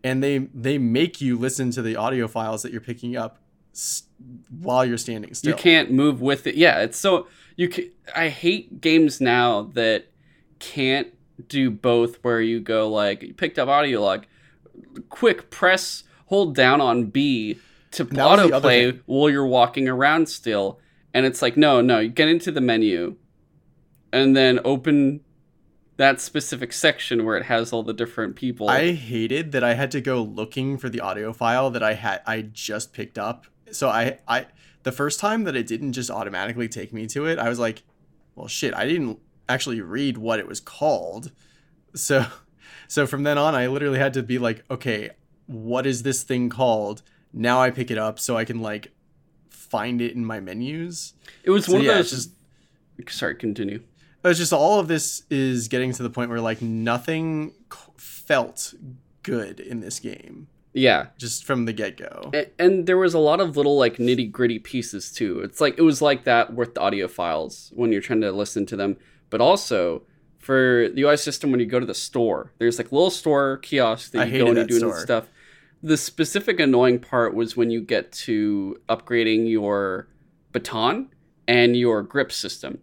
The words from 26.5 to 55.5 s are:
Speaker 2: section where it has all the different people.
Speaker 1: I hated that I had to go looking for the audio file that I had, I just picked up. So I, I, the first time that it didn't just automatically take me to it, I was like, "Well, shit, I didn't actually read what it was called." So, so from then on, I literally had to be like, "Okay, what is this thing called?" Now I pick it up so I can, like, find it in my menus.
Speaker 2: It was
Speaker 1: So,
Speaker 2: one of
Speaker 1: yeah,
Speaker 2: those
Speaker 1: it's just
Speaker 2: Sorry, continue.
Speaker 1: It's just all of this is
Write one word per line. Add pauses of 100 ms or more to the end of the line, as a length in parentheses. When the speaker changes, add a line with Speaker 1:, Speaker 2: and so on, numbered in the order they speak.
Speaker 2:
section
where
it
has
all
the
different
people.
Speaker 1:
I
hated
that
I
had
to
go
looking
for
the
audio
file
that
I
had,
I
just
picked
up. (240)
So
I,
I, (360)
the
first
time
that
it
didn't
just
automatically
take
me
to
it,
I
was
like, (520)
"Well,
shit,
I
didn't (300)
actually
read
what
it
was
called." (640)
So, (600)
so
from
then
on,
I
literally
had
to
be
like,
"Okay, (360)
what
is
this
thing
called?" (300)
Now
I
pick
it
up
so
I
can,
like, (560)
find
it
in
my
menus. (300)
Speaker 2:
It
was
Speaker 1:
So,
Speaker 2:
one
of
Speaker 1:
yeah,
Speaker 2:
those
Speaker 1:
it's (800)
just
Speaker 2:
Sorry,
continue. (420)
Speaker 1:
It's
just
all
of
this
is